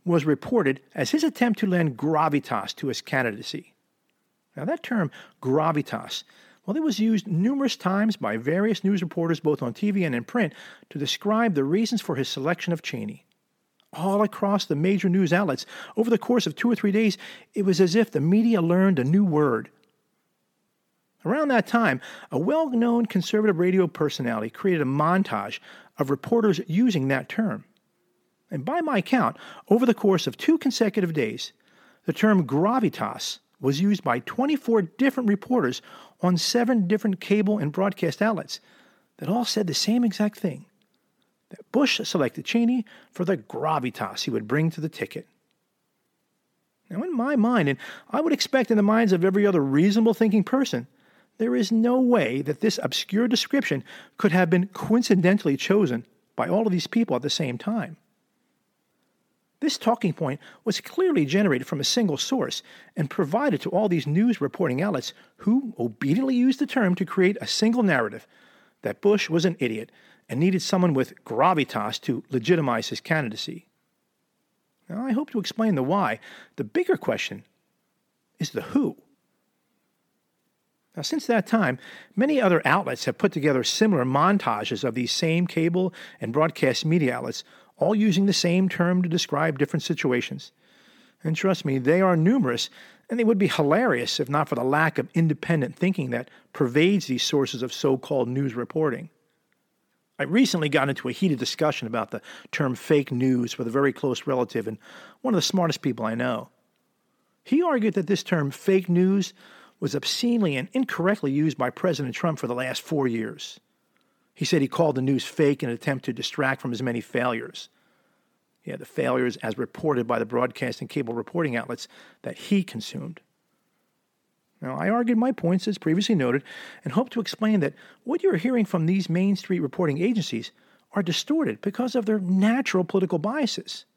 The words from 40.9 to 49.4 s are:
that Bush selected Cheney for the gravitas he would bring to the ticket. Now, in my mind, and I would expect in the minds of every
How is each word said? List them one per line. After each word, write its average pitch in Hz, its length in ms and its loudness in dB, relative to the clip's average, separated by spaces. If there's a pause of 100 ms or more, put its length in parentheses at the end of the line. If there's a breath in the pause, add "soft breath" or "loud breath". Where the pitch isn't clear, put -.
that - 240 -20
Bush 269 320 2
selected 151 400 -2
Cheney 233 400 0 (260 loud breath)
for 180 140 -4
the 185 100 0
gravitas 123 880 -4
he 139 80 -4
would 110 160 -2
bring 151 240 2
to - 80 -12
the 156 80 -6
ticket. - 400 -10 (1600)
Now, 190 140 -6
in 349 120 -6
my 262 200 0
mind, 220 320 4
and 139 100 0 (320 loud breath)
I - 120 0
would 320 120 2
expect - 380 0
in 226 60 4
the 208 60 4
minds 220 280 4
of 175 140 2
every 196 200 4